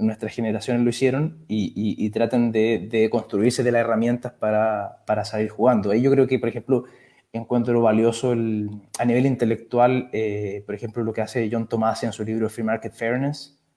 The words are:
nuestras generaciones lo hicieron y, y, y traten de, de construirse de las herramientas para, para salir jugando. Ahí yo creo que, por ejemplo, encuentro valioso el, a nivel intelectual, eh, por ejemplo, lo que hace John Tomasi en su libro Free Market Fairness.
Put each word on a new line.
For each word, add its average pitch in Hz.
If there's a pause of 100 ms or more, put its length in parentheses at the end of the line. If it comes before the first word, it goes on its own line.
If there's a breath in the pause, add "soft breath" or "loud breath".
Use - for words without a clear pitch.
nuestras 110
generaciones 117
lo 120
hicieron 135
y, 107
y, 104
y 107
traten 113
de, 110
de 110
construirse 113
de 120
las 120
herramientas 117
para, 107
para 107
salir 107
jugando. 104
Ahí 120
yo 135
creo 135
que, 127
por 117
ejemplo, 120 (480 loud breath)
encuentro 117
valioso 113
el, 110 (280)
a 120
nivel 123
intelectual, 123
eh, 104
por 101
ejemplo, 113
lo 110
que 110
hace 110
John 113
Tomasi 113
en 107
su 107
libro 113
Free 113
Market 110
Fairness. 131 (220)